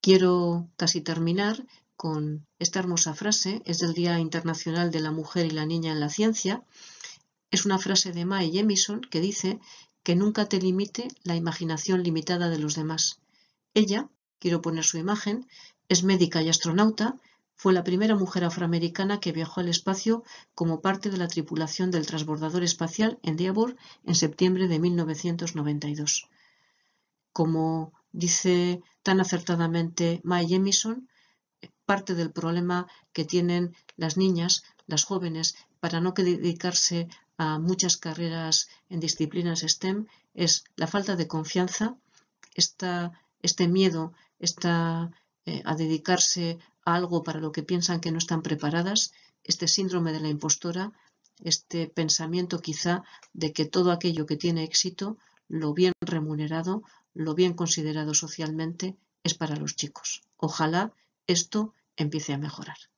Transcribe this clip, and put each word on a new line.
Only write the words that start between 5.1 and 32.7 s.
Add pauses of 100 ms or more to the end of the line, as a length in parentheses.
Mujer
y
la
Niña
en
la
Ciencia. (880)
Es
una
frase
de
Mae
Jemison
que
dice (460)
que
nunca
te
limite (160)
la
imaginación
limitada
de
los
demás. (560)
Ella, (300)
quiero
poner
su
imagen, (420)
es
médica
y
astronauta, (380)
fue
la
primera
mujer
afroamericana
que
viajó
al
espacio (300)
como
parte
de
la
tripulación
del
transbordador
espacial
Endeavour (300)
en
septiembre
de
mil
novecientos
noventa
y
dos. (1040)
Como (200)
dice (220)
tan
acertadamente
Mae
Jemison, (760)
parte
del
problema (260)